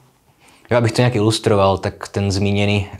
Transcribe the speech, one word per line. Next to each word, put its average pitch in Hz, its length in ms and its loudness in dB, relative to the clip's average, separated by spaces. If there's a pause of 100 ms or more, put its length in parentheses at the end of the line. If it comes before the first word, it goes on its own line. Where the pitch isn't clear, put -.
(720)
Jo, 120 80 2
abych 117 140 2
to - 80 0
nějak 123 140 2
ilustroval, 104 640 2
tak - 300 -8
ten 101 240 -4
zmíněný 101 560 0 (120)